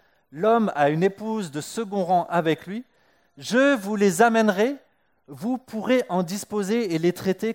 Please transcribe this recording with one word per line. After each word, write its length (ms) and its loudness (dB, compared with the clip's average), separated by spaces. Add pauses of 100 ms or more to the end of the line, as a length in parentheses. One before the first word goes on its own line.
(320)
L'homme 440 2
a 140 4
une 140 0
épouse 480 -2
de 100 -6
second 420 -6
rang 260 2
avec 360 0
lui. 180 -10 (540)
Je 380 2
vous 200 -4
les 260 2
amènerai. 560 2 (500)
Vous 300 -6
pourrez 520 -2
en 140 0
disposer 720 -4
et 20 0
les 160 2
traiter 420 -4